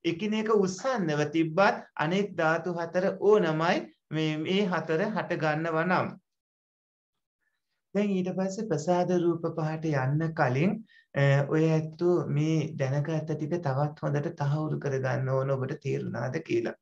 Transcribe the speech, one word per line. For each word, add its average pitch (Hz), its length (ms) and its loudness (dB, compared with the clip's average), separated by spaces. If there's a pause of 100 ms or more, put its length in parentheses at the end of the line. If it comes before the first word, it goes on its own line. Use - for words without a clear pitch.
එකිනෙක 214 520 -2
උස්සන්නව 185 720 0
තිබ්බත් 165 540 2 (140)
අනෙක් 180 380 0
ධාතු 170 400 0
හතර 170 340 -2 (120)
ඕනමයි 180 600 4 (280)
මේ, 156 280 -2
මේ 160 300 0
හතර 160 400 -2
හටගන්නව 160 760 -2
නම්. 160 320 0 (1800)
දැන් 202 160 2
ඊට 185 200 0
පස්සේ 190 360 -4
ප්‍රසාද 175 480 2
රූප 170 320 2
පහට 160 460 -4
යන්න 139 300 2 (100)
කලින්, 151 400 2 (420)
අ, 139 80 4 (220)
ඔය 156 200 2
ඇත්තෝ 160 500 2 (100)
මේ 151 320 0 (160)
දැනගත්ත 147 540 -2
ටික 151 280 -4
තවත් 147 460 -2
හොඳට 147 360 -2
තහවුරු 147 420 -2
කරගන්න 131 500 -2
ඕන 135 220 0
ඔබට 127 280 -2
තේරුණාද 131 600 -6
කියලා. - 420 -4